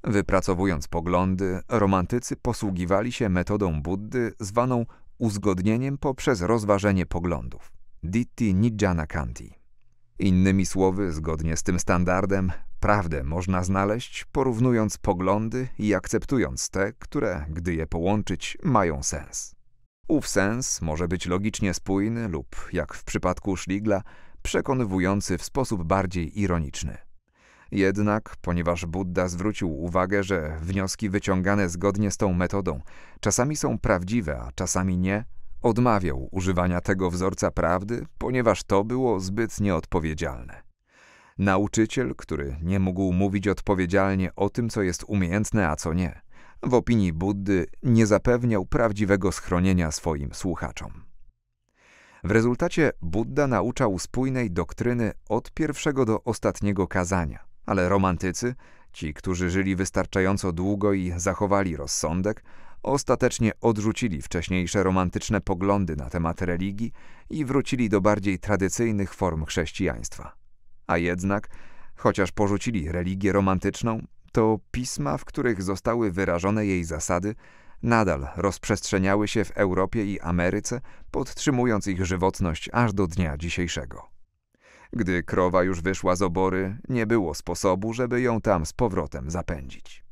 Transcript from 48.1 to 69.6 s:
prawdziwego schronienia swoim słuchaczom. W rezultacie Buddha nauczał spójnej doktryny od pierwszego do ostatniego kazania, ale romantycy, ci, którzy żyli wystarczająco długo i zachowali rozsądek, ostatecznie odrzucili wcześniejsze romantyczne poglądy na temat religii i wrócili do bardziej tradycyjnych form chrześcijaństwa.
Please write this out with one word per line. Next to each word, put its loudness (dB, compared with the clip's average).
prawdziwego 2
schronienia 2
swoim -4
słuchaczom. -6
W -2
rezultacie 4
Buddha 0
nauczał 2
spójnej -2
doktryny -2
od -2
pierwszego 0
do 0
ostatniego 0
kazania, 0
ale 2
romantycy, 2
ci, -8
którzy -2
żyli 2
wystarczająco 0
długo 0
i 0
zachowali 0
rozsądek, -2
ostatecznie 2
odrzucili 0
wcześniejsze -2
romantyczne 2
poglądy 0
na -8
temat -2
religii -2
i -4
wrócili 0
do 4
bardziej 2
tradycyjnych 0
form 0
chrześcijaństwa. -4